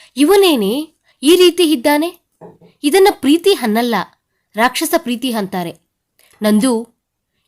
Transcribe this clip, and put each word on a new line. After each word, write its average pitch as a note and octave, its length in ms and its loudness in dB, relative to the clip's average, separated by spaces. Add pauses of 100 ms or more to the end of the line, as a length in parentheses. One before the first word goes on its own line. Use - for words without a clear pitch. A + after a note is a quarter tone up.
(160)
ಇವನೇನೇ D4 760 0 (280)
ಈ D#4+ 140 4
ರೀತಿ F4 360 2
ಇದ್ದಾನೆ? D4 480 -2 (640)
ಇದನ್ನ F#4+ 280 4
ಪ್ರೀತಿ E4+ 420 0
ಅನ್ನಲ್ಲ, A#3+ 420 -2 (600)
ರಾಕ್ಷಸ B3+ 420 -2
ಪ್ರೀತಿ B3 360 -6
ಅಂತಾರೆ. F#3 400 -6 (680)
ನಂದು, A3 560 -2 (500)